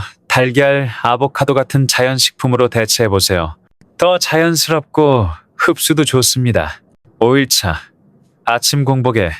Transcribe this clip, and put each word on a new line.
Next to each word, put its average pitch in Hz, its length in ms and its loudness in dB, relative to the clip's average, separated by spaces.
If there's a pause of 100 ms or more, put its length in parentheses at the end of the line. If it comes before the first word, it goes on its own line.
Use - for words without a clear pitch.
(280)
달걀, 135 640 0 (120)
아보카도 135 520 -2
같은 135 340 0
자연식품으로 127 800 0
대체해보세요. 98 880 0 (400)
더 180 200 2
자연스럽고 151 1120 0 (300)
흡수도 160 480 0
좋습니다. 117 760 -2 (380)
오일차, 117 560 2 (680)
아침 127 400 0
공복에 123 540 0